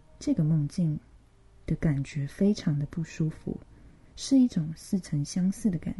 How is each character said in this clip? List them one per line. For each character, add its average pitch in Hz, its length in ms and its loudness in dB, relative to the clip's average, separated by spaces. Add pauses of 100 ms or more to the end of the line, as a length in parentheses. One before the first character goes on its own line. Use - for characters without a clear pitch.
(200)
这 294 140 0
个 165 100 2
梦 151 240 4
境 156 320 0 (680)
的 160 100 0
感 139 280 0
觉 139 240 -6
非 202 260 2
常 151 240 0
的 143 80 -2
不 165 180 -6
舒 156 260 -2
服， - 300 -8 (560)
是 - 240 4
一 247 80 6
种 156 280 0
似 - 240 -4
曾 147 240 -2
相 185 280 0
似 - 180 0
的 165 80 -2
感 - 220 -6